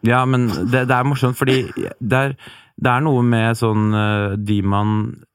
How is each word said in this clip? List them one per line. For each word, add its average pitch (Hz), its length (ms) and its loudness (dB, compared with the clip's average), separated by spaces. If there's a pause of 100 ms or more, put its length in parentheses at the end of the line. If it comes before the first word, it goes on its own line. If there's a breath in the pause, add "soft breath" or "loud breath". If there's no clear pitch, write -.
Ja, 123 240 4
men 123 220 0
det, 120 380 -2
det 127 40 -2
er 127 140 2
morsomt, 131 320 0
fordi 131 360 0 (280)
det 113 120 -2
er, 135 240 0 (420 loud breath)
det 131 120 0
er 123 100 2
noe 139 220 2
med 113 340 2
sånn, 107 380 0
eh, 104 420 0
de 104 260 -2
man, 104 600 -2 (120)